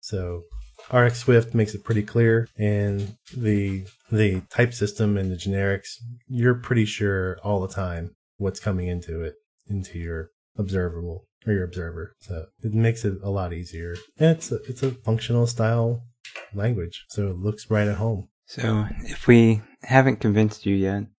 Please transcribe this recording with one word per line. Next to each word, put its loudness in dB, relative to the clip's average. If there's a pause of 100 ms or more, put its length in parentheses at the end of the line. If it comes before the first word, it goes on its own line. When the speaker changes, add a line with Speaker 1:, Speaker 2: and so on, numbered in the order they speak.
Speaker 1:
So -6 (480)
R 6
X 0
Swift 4
makes 2
it -10
pretty 0
clear, 4 (100)
and 0 (200)
the, 0 (240)
the 2
type 2
system 0
and -2
the -4
generics, -2 (380)
you're 2
pretty 2
sure -2
all 0
the -6
time -6 (220)
what's -4
coming -2
into -6
it, -8 (340)
into -6
your -8 (280)
observable -4 (200)
or 0
your 0
observer. -10
So -10 (160)
it -4
makes 2
it 0
a -4
lot -4
easier. -10 (240)
And 4
it's -10
a, -4 (100)
it's -8
a 0
functional 0
style 0 (520)
language, -4
so -2
it -4
looks -4
right 2
at 0
home. -4 (180)
Speaker 2:
So -2 (180)
if -8
we 8 (200)
haven't 4
convinced 2
you 2
yet 0 (140)